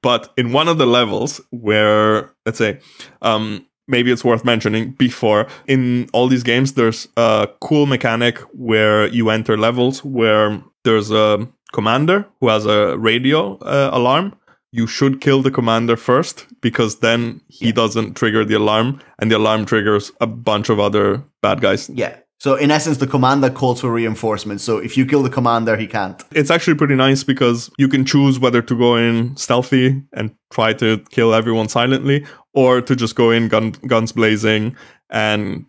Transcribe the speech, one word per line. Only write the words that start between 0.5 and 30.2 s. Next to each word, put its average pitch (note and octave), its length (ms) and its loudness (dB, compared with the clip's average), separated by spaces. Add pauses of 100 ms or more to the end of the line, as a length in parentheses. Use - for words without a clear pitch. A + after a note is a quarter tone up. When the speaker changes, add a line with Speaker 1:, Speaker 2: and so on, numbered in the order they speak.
Speaker 1:
one D3+ 160 2
of E3 100 0
the C#3 80 2
levels A#2+ 540 0 (120)
where, G#2+ 800 2 (140)
let's A2 120 -4
say, A2+ 220 -2 (420)
um, G#2+ 440 -2 (220)
maybe B2 240 2
it's A#2 140 -2
worth A#2 200 2
mentioning A2+ 460 -2
before, A2+ 560 0 (200)
in B2 460 0
all B2 140 2
these B2+ 160 2
games, B2+ 300 0
there's A2+ 340 0 (100)
a A2 300 2 (140)
cool D3 240 2
mechanic A#2+ 540 0 (140)
where G#2+ 540 2
you A2+ 220 0
enter A2 280 0
levels B2 480 0
where G#2+ 560 0 (220)
there's G#2+ 280 2
a G#2+ 360 2 (260)
commander C#3+ 540 0 (140)
who B2 80 2
has G#2+ 160 0
a G#2 320 0
radio, B2+ 600 0
uh, C#3 340 -2
alarm. C3+ 420 0 (380)
You A2+ 120 -2
should C3+ 360 -2
kill C3+ 200 2
the C3 100 0
commander A#2 440 0
first, - 500 -2 (160)
because A2+ 380 -2
then A#2 480 -2
he - 200 -6
Speaker 2:
Yeah. A2+ 40 2
Speaker 1:
doesn't A2+ 440 -2
trigger A2 300 0
the G#2+ 100 -2
alarm, A2 440 0 (180)
and A2 140 0
the A2 60 4
alarm G#2+ 280 0
triggers G#2 460 0 (100)
a A#2 60 0
bunch A2+ 420 -4
of G#2+ 100 2
other G2+ 440 0 (180)
bad G#2 200 0
guys. G2+ 280 -2
Speaker 2:
Yeah. - 280 -8 (220)
So C#3 140 0
in D3+ 160 0
essence, D3+ 300 0
the C3+ 80 -2
commander C3 420 2
calls B2 320 -4
for B2+ 100 -4
reinforcements. G#2+ 720 -4
So A2+ 140 -2
if - 180 -8
you C3 120 2
kill C#3 160 2
the B2+ 60 -2
commander, A#2 460 0
he G#2+ 120 -6
can't. F#2+ 360 -6 (120)
Speaker 1:
It's D3+ 160 0
actually E3+ 240 2
pretty D3 180 0
nice C3+ 300 2
because A#2+ 560 -2
you C#3 80 4
can C3 180 0
choose C#3 340 2
whether A#2+ 220 2
to A#2 160 -4
go A#2+ 180 4
in A#2 400 0
stealthy C3 680 0 (100)
and G#2+ 220 -8 (180)